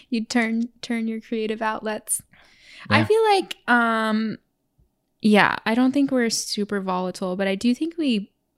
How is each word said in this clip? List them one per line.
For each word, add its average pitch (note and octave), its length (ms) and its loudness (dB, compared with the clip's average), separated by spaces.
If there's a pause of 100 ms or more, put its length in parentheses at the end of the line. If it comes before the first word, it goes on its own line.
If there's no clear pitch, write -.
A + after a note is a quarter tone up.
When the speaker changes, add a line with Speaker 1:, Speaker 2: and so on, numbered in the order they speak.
Speaker 1:
You'd A3+ 200 -4
turn, A#3 400 0 (120)
turn A3+ 260 -4
your A3 140 -6
creative A3 400 -4
outlets. G#3+ 600 -6 (680)
I C#4 100 4
Speaker 2:
Yeah. D#4 60 2
Speaker 1:
feel A4 200 4
like, G4 320 2 (100)
um, A3 680 0 (840)
yeah, G3+ 440 6
I A3 100 0
don't B3+ 160 4
think C#4 200 2
we're B3 200 0
super G#3 500 -4
volatile, F#3 540 -4
but G3 120 -2
I G3 80 0
do A#3+ 200 2
think E4 220 -6
we A#3+ 340 -2 (260)